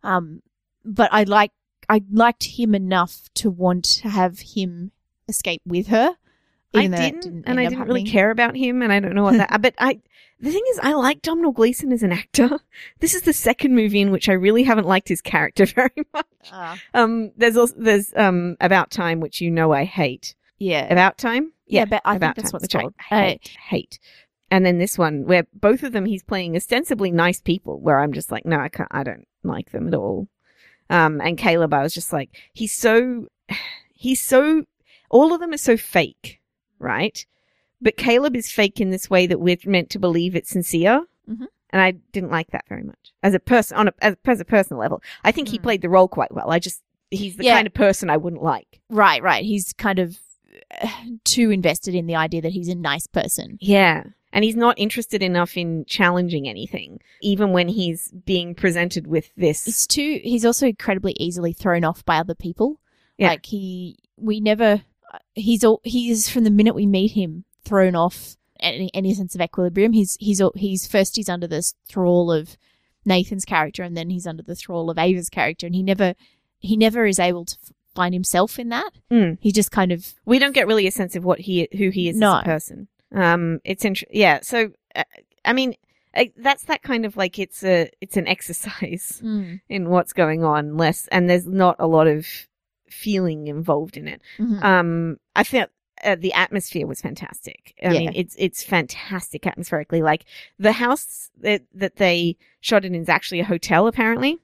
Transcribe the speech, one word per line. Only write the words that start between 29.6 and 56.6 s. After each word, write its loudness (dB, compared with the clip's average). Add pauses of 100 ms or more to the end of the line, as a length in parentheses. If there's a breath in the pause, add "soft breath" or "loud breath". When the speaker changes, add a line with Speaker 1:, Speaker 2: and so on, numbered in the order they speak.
Speaker 2:
them -6
at 0
all." -4 (640 soft breath)
Um, 2
and -2
Caleb, 2
I 2
was -4
just -10
like, -6 (220 loud breath)
he's -8
so, 2 (200)
<sighs> -8 (380 loud breath)
he's -2
so, 2 (460 soft breath)
all 8
of -2
them -6
are -6
so 4
fake, -4 (380)
right? -4 (560)
But 2
Caleb 2
is -6
fake 0
in 0
this -6
way 4
that 0
we're 2
meant 0
to -10
believe 0
it's -6
sincere. 2 (260)
Speaker 1:
Mm-hmm. -10 (260)
Speaker 2:
And 2
I 4 (200)
didn't -6
like -4
that -10
very -12
much -20 (100)
as 4
a 0
person, 0
on 4
a, 0 (100)
as, 2 (120)
as 2
a -10
personal 0
level. -4 (220 loud breath)
I 4
think -4
he -8
Speaker 1:
Mm. -10
Speaker 2:
played 0
the -4
role 6
quite -4
well. -6
I 2
just, -8 (280)
he's -8
the -8
Speaker 1:
Yeah. 6
Speaker 2:
kind 4
of -10
person 2
I 2
wouldn't -6
like. -6 (100)
Speaker 1:
Right, 4
right. 2
He's -4
kind 0
of, -2 (640)
uh, -6 (360 loud breath)
too 2
invested 0
in -2
the -4
idea -2
that -4
he's -6
a -4
nice -6
person. -6
Speaker 2:
Yeah. 4 (300)
And 2
he's -2
not 2
interested -4
enough -2
in -6
challenging 0
anything, -14 (220 soft breath)